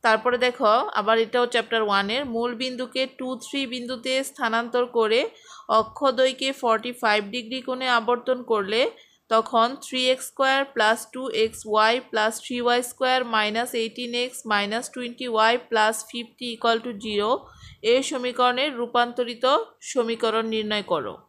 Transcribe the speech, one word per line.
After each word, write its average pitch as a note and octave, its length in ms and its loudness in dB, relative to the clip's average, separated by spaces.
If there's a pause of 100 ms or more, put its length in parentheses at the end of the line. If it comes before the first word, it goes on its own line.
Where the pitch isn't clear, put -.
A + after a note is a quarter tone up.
তারপরে A#3 360 2
দেখো, B3 340 4 (220)
আবার G#3+ 240 2
এটাও A#3+ 280 2
চ্যাপ্টার A3+ 360 0
ওয়ানের, G#3 420 0
মূল A#3+ 300 -2
বিন্দুকে B3+ 520 -4
টু B3+ 300 -8
থ্রি C4+ 300 -6
বিন্দুতে B3+ 580 -4
স্থানান্তর A#3+ 640 -2
করে A#3 440 2 (380)
অক্ষদ্বয়কে C4 840 0
ফর্টি A#3+ 400 0
ফাইভ G#3+ 320 0
ডিগ্রি A#3 360 -8
কোণে B3+ 280 -4
আবর্তন A#3+ 540 0
করলে A3 480 0 (380)
তখন A3+ 480 2 (120)
থ্রি B3+ 220 0
এক্স B3+ 160 0
স্কয়ার C4+ 380 2
প্লাস A3+ 480 2
টু B3+ 160 -8
এক্স A3 380 -2
ওয়াই A3 340 4
প্লাস A3+ 400 -2
থ্রি A#3+ 200 -6
ওয়াই A#3+ 220 2
স্কয়ার B3+ 420 0
মাইনাস A3+ 500 -2
এইটিন A#3 400 -4
এক্স B3 320 -6
মাইনাস G#3+ 440 -2
টোয়েন্টি B3 380 -10
ওয়াই A3+ 300 4
প্লাস A3 540 0
ফিফটি A#3+ 420 -10
equal A3+ 300 0
to B3 60 -6 (140)
zero G#3 260 0 (520)
এই B3 200 4
সমীকরণের B3 760 0
রূপান্তরিত A#3+ 680 -2 (360)
সমীকরণ A3+ 680 -2
নির্ণয় G#3+ 360 -2
করো। C3+ 320 -2 (140)